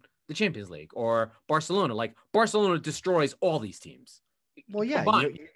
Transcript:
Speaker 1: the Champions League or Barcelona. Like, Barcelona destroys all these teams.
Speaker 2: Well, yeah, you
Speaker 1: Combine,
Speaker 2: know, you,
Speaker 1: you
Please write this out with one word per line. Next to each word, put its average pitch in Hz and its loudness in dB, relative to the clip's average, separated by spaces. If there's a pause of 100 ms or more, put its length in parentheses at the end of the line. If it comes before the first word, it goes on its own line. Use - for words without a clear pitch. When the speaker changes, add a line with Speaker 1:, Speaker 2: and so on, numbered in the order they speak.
(280)
Speaker 1:
the 156 -12
Champions 120 -2
League 80 -16
or 113 0 (140)
Barcelona. 156 0
Like, 113 -4 (180)
Barcelona 208 4
destroys 160 0
all 170 2
these 107 -8
teams. - -20 (480)
Speaker 2:
Well, 208 -4
yeah, 269 -2
you - -2
Speaker 1:
Combine, 202 4
Speaker 2:
know, 143 0
you, 127 -10
Speaker 1:
you - -20